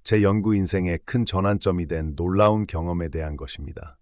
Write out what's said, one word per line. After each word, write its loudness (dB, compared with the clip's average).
제 4
연구 4
인생의 0
큰 0
전환점이 0
된 -4
놀라운 2
경험에 -4
대한 -6
것입니다. -14